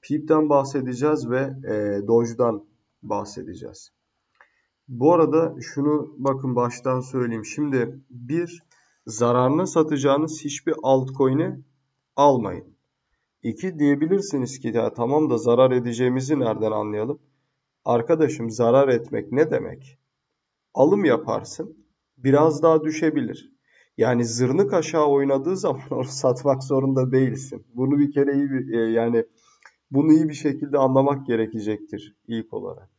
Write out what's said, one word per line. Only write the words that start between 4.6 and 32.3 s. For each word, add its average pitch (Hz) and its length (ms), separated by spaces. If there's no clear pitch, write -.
Bu 135 260
arada 160 480
şunu 143 560
bakın 131 380
baştan 123 440
söyleyeyim. 123 460
Şimdi 135 540
bir, 143 540
zararına 123 600
satacağınız 156 800
hiçbir 147 380
altcoin'i 135 800
almayın. 120 600
İki, 156 360
diyebilirsiniz 147 800
ki, 117 140
"Ya 113 200
tamam 135 360
da 120 80
zarar 123 340
edeceğimizi 127 680
nereden 110 320
anlayalım?" 107 480
Arkadaşım, 117 640
"Zarar 120 380
etmek 113 440
ne 151 200
demek?" - 480
Alım 180 320
yaparsın, 110 800
biraz 143 460
daha 160 200
düşebilir. 151 680
Yani 120 280
zırnık 131 480
aşağı 156 340
oynadığı 139 500
zaman 160 280
<laughs> - 60
onu 127 120
satmak 131 600
zorunda 135 480
değilsin. 117 640
Bunu 135 260
bir 143 120
kere 139 240
iyi 139 140
bir, 131 240
e, 113 180
yani 117 340
bunu 151 220
iyi 156 160
bir 151 40
şekilde 143 440
anlamak 135 500
gerekecektir 107 880
ilk 113 260